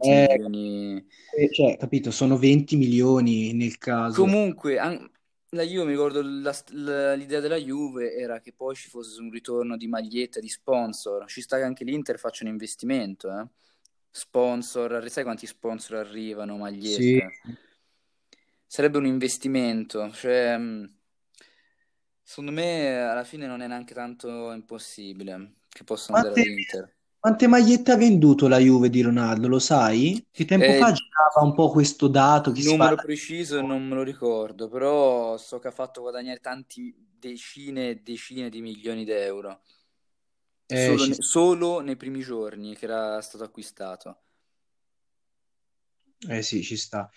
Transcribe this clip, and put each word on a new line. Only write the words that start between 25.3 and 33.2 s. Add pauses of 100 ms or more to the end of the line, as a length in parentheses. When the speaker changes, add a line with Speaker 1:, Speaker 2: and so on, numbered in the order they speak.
Speaker 2:
che
possa
andare
Speaker 1:
Quante,
Speaker 2:
all'Inter. (240)
Speaker 1:
quante
magliette
ha
venduto
la
Juve
di
Ronaldo,
lo
sai?
Che
tempo
Speaker 2:
Eh,
Speaker 1:
fa
girava
un
po'
questo
dato
che
Speaker 2:
il
Speaker 1:
si
Speaker 2:
numero
Speaker 1:
parla
Speaker 2:
preciso